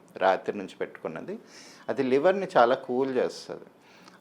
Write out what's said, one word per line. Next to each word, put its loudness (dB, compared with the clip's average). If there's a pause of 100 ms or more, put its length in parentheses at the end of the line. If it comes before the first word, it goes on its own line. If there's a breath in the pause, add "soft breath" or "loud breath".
(160)
రాత్రి 0
నుంచి -12
పెట్టుకున్నది, -10 (500 loud breath)
అది -2
లివర్‌ని 2 (100)
చాలా 8
కూల్ -2
చేస్తది. -4 (520 loud breath)